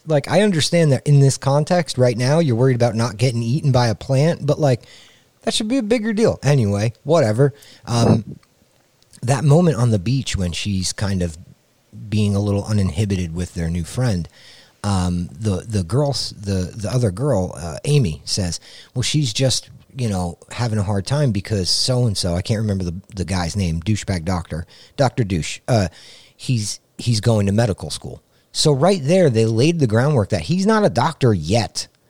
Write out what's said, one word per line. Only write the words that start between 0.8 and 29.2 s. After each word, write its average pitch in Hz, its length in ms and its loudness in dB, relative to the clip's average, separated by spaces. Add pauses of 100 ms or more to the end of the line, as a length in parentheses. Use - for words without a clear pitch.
that 127 160 0
in 143 140 6
this 139 160 4
context 156 600 0
right 123 200 2
now 131 220 2
you're 143 160 2
worried 127 200 4
about 117 200 0
not 113 220 -2
getting 117 260 0
eaten 135 280 0
by 123 160 2
a 107 80 0
plant, 143 500 0
but, 143 140 0
like, 135 220 2 (640)
that - 100 -4
should 214 160 -2
be 269 80 0
a 262 60 -2
bigger 220 280 0
deal. 196 320 2
Anyway, 110 480 2 (120)
whatever. 139 500 2 (320)
Um, 113 500 2 (840)
that 127 220 0
moment 156 340 4
on 120 140 2
the 107 80 2
beach 117 360 -2
when 90 160 -2
she's 95 400 -4
kind 95 300 -4
of 82 160 -4 (720)
being 104 260 0
a 98 40 0
little 101 260 0
uninhibited 95 720 -2
with 90 180 -6
their 82 160 -4
new 85 140 -4
friend, 98 440 -2 (560)
um, 90 480 -2
the, 95 260 -4 (100)
the 107 160 -2
girl 135 280 -2
s-, - 200 -6
the, 98 440 -6
the 104 140 -8
other 120 220 0
girl, 110 460 -2
uh, 80 280 -10
Amy, 120 400 2
says, 87 340 -4 (340)
"Well, 127 80 -4
she's 139 320 0
just, 127 360 0 (280)
you 123 100 -4
know, 90 300 -4 (140)
having 110 280 -2
a 98 40 0
hard 98 220 -2
time 143 260 0
because 98 380 -2
so-and-so," 117 640 0
I 90 60 0
can't 202 200 -2
remember 98 240 -2
the, 85 100 -6 (200)
the 92 100 -4
guy's 87 300 -4
name, 85 260 -2
douchebag 98 420 -2
doctor, 85 420 -6 (320)
Doctor 127 260 0
Douche, 90 440 -4
uh, 101 220 2 (460)
he's, 110 440 -4 (180)
he's 117 240 0
going 107 260 2
to 98 40 2
medical 104 380 0
school. - 320 -12 (300)
So - 200 2
right 165 320 2
there, 170 260 4